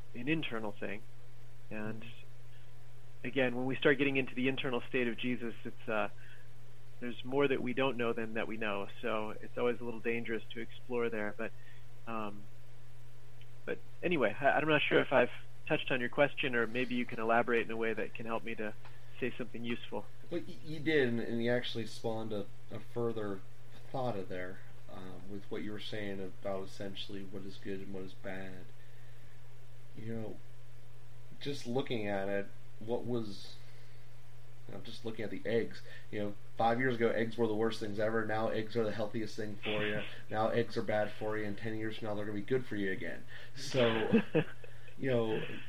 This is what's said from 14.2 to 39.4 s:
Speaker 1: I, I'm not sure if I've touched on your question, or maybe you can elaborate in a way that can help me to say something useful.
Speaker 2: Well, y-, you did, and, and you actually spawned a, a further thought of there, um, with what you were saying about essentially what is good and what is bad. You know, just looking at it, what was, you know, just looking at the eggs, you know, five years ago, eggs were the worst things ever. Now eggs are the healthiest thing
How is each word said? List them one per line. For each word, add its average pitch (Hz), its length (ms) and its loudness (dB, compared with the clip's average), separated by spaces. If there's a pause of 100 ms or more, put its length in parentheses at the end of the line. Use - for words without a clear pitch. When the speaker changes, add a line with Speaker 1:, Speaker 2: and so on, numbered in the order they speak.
Speaker 1:
I, 139 100 2
I'm 151 180 4
not 147 200 6
sure 151 120 6
if 131 120 2
I've 123 180 6 (380)
touched - 220 2
on 131 100 2
your 120 80 0
question, 139 460 4
or 117 120 4
maybe 123 280 0
you 123 100 2
can 120 140 -4
elaborate 113 480 4
in 110 60 -2
a 113 40 -2
way 113 180 0
that 104 200 -2
can 117 120 -4
help 113 180 0
me 113 120 -2
to 107 160 -2 (480)
say 120 180 0
something 117 260 -4
useful. 117 400 -2 (260)
Speaker 2:
Well, 170 160 -2
y-, 185 80 -4 (120)
you 156 140 -4
did, 143 280 6
and, 117 120 2
and 117 220 0
you 117 80 4
actually 120 360 2
spawned 110 460 0
a, 104 120 0 (280)
a 107 60 -2 (140)
further 110 460 0 (520)
thought 123 260 0
of 95 120 -2
there, 92 300 -2 (340)
um, 92 400 -4
with 101 160 -2
what 104 140 0
you 104 100 0
were 101 80 -2
saying 101 400 -2 (220)
about 98 240 0
essentially 98 640 -2
what 98 160 -2
is 95 160 -4
good 98 180 0
and 98 120 -2
what 95 120 -2
is 95 80 -2 (100)
bad. 95 300 -2 (1500)
You 110 160 -2
know, 110 180 -2 (1080)
just - 260 0
looking 120 400 2
at 98 220 2
it, 101 180 2 (380)
what 113 220 0
was, 110 480 0 (1120)
you 101 60 -2
know, 98 100 -2
just 110 200 -2
looking 113 200 -2
at 101 60 -2
the 98 140 -2
eggs, 110 380 2 (280)
you 107 100 -2
know, 104 120 0 (240)
five 117 220 6
years 131 180 4
ago, 113 180 4
eggs 113 220 2
were 117 100 4
the 107 80 2
worst 110 260 2
things 104 180 -2
ever. 110 260 2
Now 110 240 2
eggs 110 280 0
are 113 80 4
the 104 80 2
healthiest 107 440 0
thing 104 260 -2